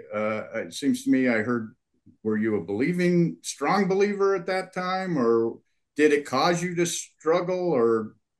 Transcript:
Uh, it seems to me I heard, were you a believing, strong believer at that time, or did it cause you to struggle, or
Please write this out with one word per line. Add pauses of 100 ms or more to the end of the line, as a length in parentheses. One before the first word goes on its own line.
(140)
Uh, (100)
it
seems
to
me
I
heard, (480)
were
you
a
believing,
strong
believer
at
that
time,
or (400)
did
it
cause
you
to
struggle,
or (260)